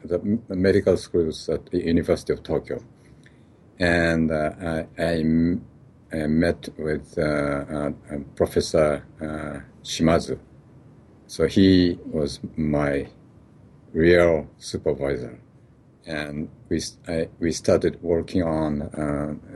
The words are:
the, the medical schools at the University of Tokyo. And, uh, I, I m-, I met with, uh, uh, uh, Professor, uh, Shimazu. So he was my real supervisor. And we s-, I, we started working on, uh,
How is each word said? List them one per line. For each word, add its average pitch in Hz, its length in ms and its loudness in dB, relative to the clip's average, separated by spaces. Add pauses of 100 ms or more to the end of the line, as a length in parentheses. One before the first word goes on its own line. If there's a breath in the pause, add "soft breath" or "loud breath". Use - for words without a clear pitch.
the, 101 340 0 (100)
the 95 80 -6
medical 92 400 4
schools 82 540 -2
at 73 160 -4
the 90 180 -2
University 82 480 0
of 69 100 -6
Tokyo. 69 400 -4 (960 soft breath)
And, 82 540 2
uh, 76 180 0 (100)
I, 80 260 -4 (160)
I 85 180 0
m-, 82 440 2 (480)
I 78 140 -2
met 82 420 0 (100)
with, 76 400 -6
uh, 82 40 0
uh, 73 680 -2 (200)
uh, 73 80 -8 (160)
Professor, 76 720 2 (160)
uh, 76 400 -8 (240)
Shimazu. 80 540 0 (920)
So - 180 0
he 92 600 4
was 73 340 -4 (160)
my 73 500 0 (840)
real 85 560 4 (100)
supervisor. 69 800 -6 (680)
And 76 420 -8 (220)
we 85 80 0
s-, - 180 -8 (100)
I, 82 220 -2 (100)
we 82 140 0
started 85 500 2
working 85 400 0
on, 78 400 -2
uh, 73 520 -4 (220)